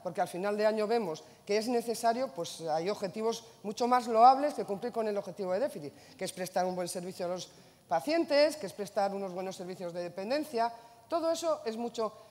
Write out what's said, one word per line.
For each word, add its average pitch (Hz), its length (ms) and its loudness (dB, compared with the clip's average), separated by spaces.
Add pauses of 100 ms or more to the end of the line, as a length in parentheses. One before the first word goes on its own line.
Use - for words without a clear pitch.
porque 180 180 -2
al 175 60 2
final 202 280 -2
de 214 120 4
año 214 180 2
vemos 202 380 0 (200)
que 208 140 2
es 220 100 0
necesario, 233 600 0
pues 170 340 -8
hay 165 300 0
objetivos 220 520 -4 (200)
mucho 214 240 -2
más 247 180 4
loables 262 480 8
que 214 120 -4
cumplir 202 280 -6
con 220 140 -2
el 202 100 -2
objetivo 190 360 -4
de 208 80 0
déficit, 170 320 -6 (220)
que 190 100 -8
es 165 60 -6
prestar 180 320 -2
un 180 120 0
buen 180 120 -4
servicio 180 380 -8
a 175 40 -4
los 180 200 -6 (380)
pacientes, 302 680 4
que 202 120 -8
es - 60 -10
prestar 196 420 -2
unos 196 160 -6
buenos 185 240 -6
servicios 180 380 -8
de 175 100 -6
dependencia. 226 680 -2 (380)
Todo 330 220 0
eso 330 340 -2
es 226 100 -4
mucho, 233 380 -4 (180)